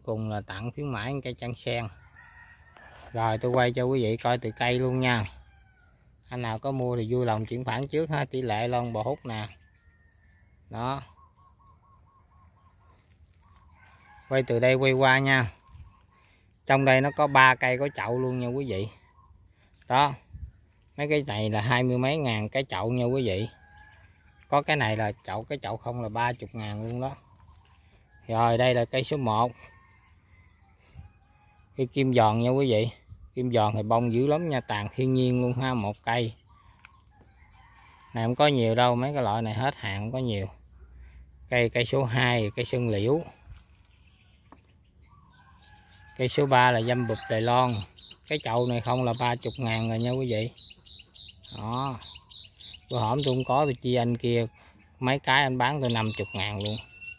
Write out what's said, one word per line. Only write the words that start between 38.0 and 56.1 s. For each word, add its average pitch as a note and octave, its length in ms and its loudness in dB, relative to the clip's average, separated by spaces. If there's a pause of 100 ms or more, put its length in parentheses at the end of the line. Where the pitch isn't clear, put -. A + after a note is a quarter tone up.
Này A2+ 120 0
không A#2+ 100 0
có D3 120 4
nhiều A#2 280 4
đâu, B2 200 6
mấy B2+ 180 -2
cái C#3 100 -2
loại A2+ 180 0
này A2 120 -4
hết B2 220 -2
hàng G2 260 -6
không A2 100 -6
có B2+ 80 -4
nhiều. G#2+ 280 -2 (1040)
Cây, A#2+ 200 2
cây A#2+ 160 0
số C3+ 180 0
hai, A#2+ 520 2
cây B2 100 -2
sơn B2 240 -2
liễu. A2+ 320 0 (3000)
Cây B2+ 100 -2
số C#3+ 180 2
ba B2+ 260 6
là A#2 100 2
dâm B2 260 0
bụp A2 100 -2 (120)
Đài A2 120 0
Loan. B2 320 2 (560)
Cái D#3 140 -2
chậu A#2+ 260 0
này A#2+ 120 -2
không B2+ 220 -2
là A#2+ 160 0
ba B2 160 2
chục B2 220 -8
ngàn A2+ 320 -2
rồi A2+ 100 -2
nha A#2+ 120 -2
quý B2+ 200 -2
vị. A2+ 200 -2 (1080)
Đó. B2 420 -6 (920)
Bữa B2+ 80 -2
hổm A#2 260 2
tôi B2+ 100 2
không C3 80 -2
có, C3+ 220 2
tôi C#3 80 0
chia B2 240 0
anh A#2+ 200 2
kia A#2 300 0 (520)
mấy C3 200 0
cái, C#3 240 4
anh C3 140 0
bán C3+ 240 0
tôi B2+ 100 0
năm A2+ 260 0